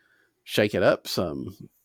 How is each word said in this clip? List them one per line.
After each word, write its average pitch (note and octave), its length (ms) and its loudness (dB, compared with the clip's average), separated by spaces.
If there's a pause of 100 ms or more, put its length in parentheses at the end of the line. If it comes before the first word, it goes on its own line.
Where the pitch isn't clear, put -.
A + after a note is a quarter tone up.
(440)
shaken G#2 380 0
up - 240 4
some. D2 480 -6 (300)